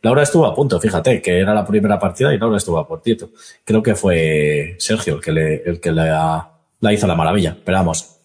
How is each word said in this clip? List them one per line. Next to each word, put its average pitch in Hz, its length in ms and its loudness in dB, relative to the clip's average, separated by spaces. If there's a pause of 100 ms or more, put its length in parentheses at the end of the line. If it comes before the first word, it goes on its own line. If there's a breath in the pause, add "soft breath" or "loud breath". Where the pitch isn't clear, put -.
Laura 131 200 4
estuvo 151 220 4
a - 100 0
punto, 127 240 0
fíjate, - 440 0
que 90 180 2
era 101 140 2
la 104 120 0
primera 104 320 2
partida 90 360 0
y - 40 -2
Laura 110 200 0
estuvo 85 200 -2
a 76 100 -4
puntito. 104 420 -4 (340 loud breath)
Creo 110 180 2
que 107 120 2
fue 78 840 0
Sergio 95 380 -4
el 69 40 -10
que - 120 -8
le, 78 300 0
el 85 180 -4
que 82 120 -2
la, 80 600 -2 (280)
la 104 120 2
hizo 104 140 0
la 90 80 0
maravilla, 82 500 0
pero 95 140 0
vamos 82 460 -4